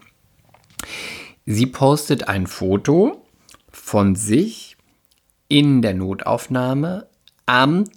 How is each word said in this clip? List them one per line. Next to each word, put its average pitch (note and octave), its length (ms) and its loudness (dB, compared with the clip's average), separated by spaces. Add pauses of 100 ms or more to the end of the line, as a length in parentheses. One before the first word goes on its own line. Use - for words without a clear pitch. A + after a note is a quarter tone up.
(1500)
Sie A2 180 0
postet C#3 640 0
ein G2 180 -2
Foto C#3+ 800 0 (460)
von G2 440 0
sich C3 640 -2 (720)
in C#3+ 340 4
der G2+ 140 0
Notaufnahme B2+ 1120 -4 (400)
am C#3+ 380 4 (120)